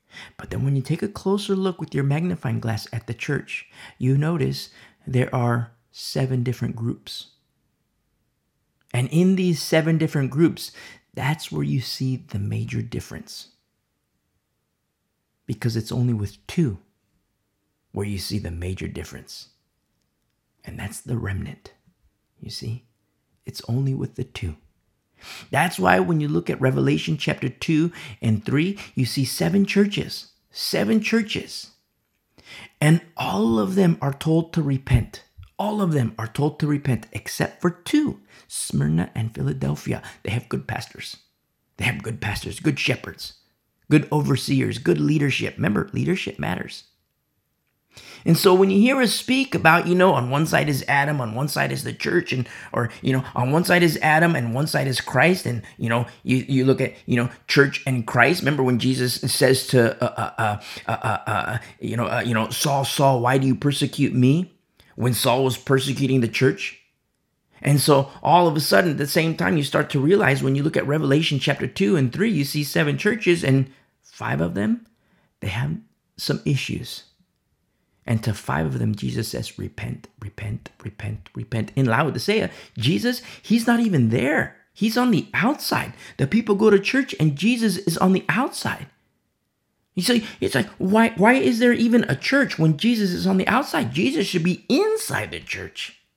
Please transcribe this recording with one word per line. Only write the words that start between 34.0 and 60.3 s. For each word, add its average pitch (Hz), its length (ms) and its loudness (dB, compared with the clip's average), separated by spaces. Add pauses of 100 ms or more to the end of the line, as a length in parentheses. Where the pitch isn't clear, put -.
are 139 100 -2
told 160 400 0
to 165 100 0
repent. 135 600 0 (340)
All 208 220 -2
of 180 120 2
them 120 260 0
are 110 100 -6
told 147 320 -2
to 156 60 0
repent 143 460 -2
except - 500 -6
for 175 80 0
two, 294 500 0 (260)
Smyrna 76 680 -2
and 113 200 -4
Philadelphia. - 680 -4 (220)
They - 60 -4
have 120 180 -4
good - 200 -8
pastors. - 480 -12 (600)
They 92 80 -4
have - 160 -2
good 113 180 -10
pastors, - 400 -6
good 147 180 -2
shepherds, - 560 -6 (560)
good 147 220 6
overseers, 135 640 0
good 156 220 0
leadership. 147 560 0
Remember, 160 360 -2
leadership 147 460 -2
matters. - 460 -6 (1400)
And 165 120 6
so 185 180 6
when 190 160 6
you 190 80 4
hear 262 220 6
us 240 140 4
speak 262 400 0
about, 165 320 4
you 175 80 2
know, 185 180 6
on 123 180 0
one 147 160 2
side 147 220 2
is 135 200 -2
Adam, 143 320 0
on 110 140 -6
one 135 140 -2
side 139 240 -2
is 135 120 -6
the 123 80 -6
church, - 400 -2
and, 127 160 -4 (240)
or, 117 180 -2 (120)
you 135 100 0
know, 131 120 0 (100)
on 127 160 0
one 165 140 2
side 180 180 4
is 165 200 4
Adam 160 340 4
and 120 180 -2
one 139 120 0
side 143 200 -2
is 127 140 -2
Christ, 160 460 2
and, 120 160 -4 (160)
you 120 100 -2
know, 117 180 2 (160)
you, 127 260 0
you 131 160 2
look 131 160 4
at, 127 140 -2 (120)
you 127 100 2
know, 120 140 0 (180)
church 139 380 4
and 123 200 -2
Christ. 135 360 4
Remember 143 200 2
when 127 160 2
Jesus 123 360 0 (180)
says 131 360 2
to, 120 340 4
uh, 120 140 0
uh, - 220 -6